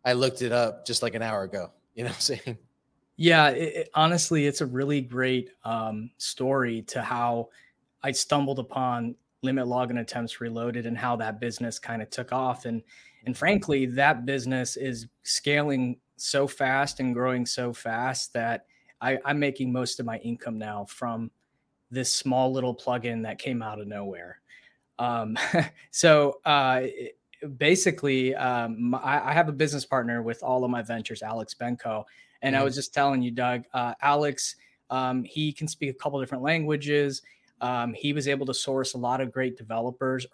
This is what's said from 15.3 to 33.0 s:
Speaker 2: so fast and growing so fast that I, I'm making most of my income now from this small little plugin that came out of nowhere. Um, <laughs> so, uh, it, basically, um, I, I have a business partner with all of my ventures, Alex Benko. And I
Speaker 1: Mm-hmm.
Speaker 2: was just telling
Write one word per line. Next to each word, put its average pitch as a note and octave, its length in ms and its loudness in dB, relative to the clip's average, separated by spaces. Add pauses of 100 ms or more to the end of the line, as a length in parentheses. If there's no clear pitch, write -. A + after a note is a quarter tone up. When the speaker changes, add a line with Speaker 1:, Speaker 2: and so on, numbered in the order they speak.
Speaker 2:
so C#3 300 0
fast C3+ 540 0
and B2+ 140 0
growing B2 320 0
so B2 260 -4
fast A#2+ 640 -4
that A#2 320 -2 (340)
I, C3 240 2
I'm D3 140 0
making C3+ 340 0
most B2+ 280 -2
of B2 40 -6
my A2+ 140 -6
income A#2 400 -6
now G#2 260 -8
from A2+ 460 -6 (600)
this B2+ 220 -2
small C3 400 2
little B2 220 0
plugin A#2+ 480 -2
that G#2+ 160 -8
came A#2+ 240 -4
out G#2+ 180 -8
of G2+ 60 -10
nowhere. F#2+ 540 -10 (580)
Um, A#2 380 -2 (160)
<laughs> - 400 -2
so, D3 520 6
uh, C3 380 4
it, B2+ 360 -8 (380)
basically, C#3+ 800 4
um, A#2+ 600 0
I, C#3 340 0
I - 20 2
have D#3+ 160 6
a D3 40 0
business C#3+ 320 0
partner A#2+ 360 0
with A2+ 220 -4
all B2+ 220 2
of B2 80 2
my A#2+ 100 -2
ventures, A2 400 -6
Alex A2 320 -6
Benko. A#2+ 500 -4 (380)
And C3+ 140 2
I - 20 4
Speaker 1:
Mm-hmm. C#3 60 4
Speaker 2:
was C3 100 0
just C#3 180 -6
telling C#3 300 2